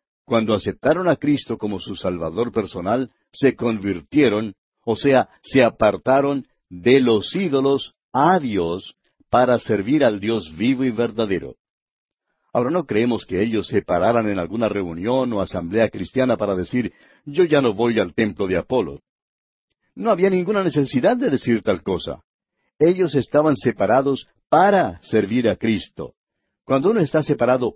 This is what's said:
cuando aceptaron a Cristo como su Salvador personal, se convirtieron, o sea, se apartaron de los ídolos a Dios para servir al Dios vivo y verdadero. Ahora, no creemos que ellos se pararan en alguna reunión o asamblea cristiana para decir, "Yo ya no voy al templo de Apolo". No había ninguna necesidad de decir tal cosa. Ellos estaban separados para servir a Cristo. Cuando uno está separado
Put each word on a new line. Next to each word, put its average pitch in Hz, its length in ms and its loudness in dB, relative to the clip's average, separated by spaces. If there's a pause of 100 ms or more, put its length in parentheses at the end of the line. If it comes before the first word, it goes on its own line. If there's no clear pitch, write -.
(260)
cuando 113 280 0
aceptaron 143 540 0
a 151 80 2
Cristo 143 420 -2
como 104 220 -6
su 95 160 -10
Salvador 90 560 -4
personal, 101 600 -4 (200)
se - 240 2
convirtieron, 107 1000 0 (280)
o 113 120 0
sea, 139 340 0 (140)
se 131 200 4
apartaron 131 840 0 (220)
de 120 320 4
los 113 340 2
ídolos 139 580 -2 (180)
a 165 280 4
Dios 95 560 -4 (340)
para 123 300 4
servir 117 440 0
al 107 160 2
Dios 98 380 -4
vivo 123 260 0
y 131 60 0
verdadero. 107 680 -4 (960)
Ahora, 120 200 0
no 170 140 -2
creemos 113 400 0
que 92 180 -2
ellos 110 240 -2
se 101 160 0
pararan 107 440 0
en 101 120 -2
alguna 104 300 -2
reunión 104 640 -4
o 98 80 -2
asamblea 95 480 -2
cristiana 123 460 -2
para 101 200 -2
decir, 101 380 -4 (300)
"Yo 147 200 0
ya 147 180 4
no 117 120 2
voy 113 260 0
al 87 160 -2
templo 104 320 -2
de 92 100 -2
Apolo". 82 440 -4 (920)
No 214 160 -4
había 190 220 2
ninguna 185 320 0
necesidad 147 520 0
de 247 140 -2
decir 120 320 0
tal 92 220 -2
cosa. 85 400 -6 (560)
Ellos 175 340 2
estaban 147 420 2
separados 127 720 0 (220)
para 170 540 2
servir 110 440 0
a 98 100 0
Cristo. 104 580 -6 (500)
Cuando 139 240 0
uno 226 120 2
está 151 200 0
separado 123 540 0